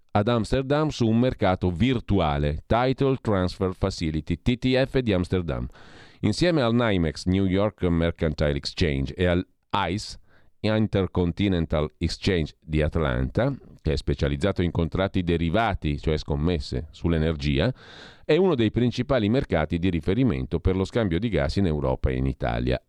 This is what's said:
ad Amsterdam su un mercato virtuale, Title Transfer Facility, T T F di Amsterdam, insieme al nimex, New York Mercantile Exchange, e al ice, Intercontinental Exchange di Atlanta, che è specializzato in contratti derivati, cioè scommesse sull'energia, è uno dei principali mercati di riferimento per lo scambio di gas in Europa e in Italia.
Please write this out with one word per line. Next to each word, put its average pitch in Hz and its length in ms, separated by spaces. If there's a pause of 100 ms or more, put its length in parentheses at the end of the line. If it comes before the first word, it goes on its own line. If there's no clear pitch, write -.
(140)
ad 104 160
Amsterdam 131 600
su 120 200
un 110 100
mercato 98 520
virtuale, 82 960
Title 131 540
Transfer 92 540
Facility, 80 680
T 123 160
T 127 300
F 135 140
di 117 120
Amsterdam, 85 540 (540)
insieme 151 420
al 117 120
nimex, 98 520
New 95 200
York 95 360
Mercantile 82 720
Exchange, 69 600
e 90 120
al 90 180 (440)
ice, 101 300 (420)
Intercontinental 92 1400
Exchange 85 640
di 78 220
Atlanta, 73 680 (300)
che 71 120
è - 20
specializzato 73 640
in 87 100
contratti 90 520
derivati, 85 760
cioè 78 200
scommesse 78 720
sull'energia, 78 840 (540)
è 151 100
uno 180 180
dei 113 160
principali 120 600
mercati 87 480
di 87 100
riferimento 87 720
per 95 160
lo 95 80
scambio 92 340
di 113 120
gas 76 260
in 98 80
Europa 69 460
e 65 60
in 65 100
Italia. 62 640